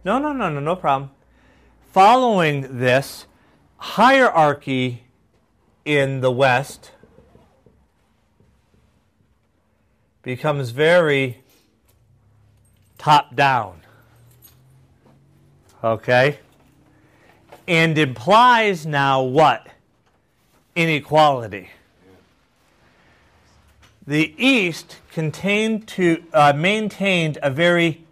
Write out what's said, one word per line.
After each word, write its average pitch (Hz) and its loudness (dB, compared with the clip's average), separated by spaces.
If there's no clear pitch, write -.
No, 214 -2
no, 302 -6
no, 240 -4
no, 143 -6
no 156 -4
problem. 139 -4
Following 185 2
this, 127 0
hierarchy 147 0
in 135 -2
the 131 0
West 131 -2
becomes 135 -6
very 143 0
top-down. 131 0
Okay? 123 0
And 165 0
implies 185 2
now 139 0
what? 131 2
Inequality. 143 0
The 156 -2
East 226 -2
contained 208 -4
to, 170 -2
uh, 147 4
maintained 185 -2
a 143 -2
very 170 0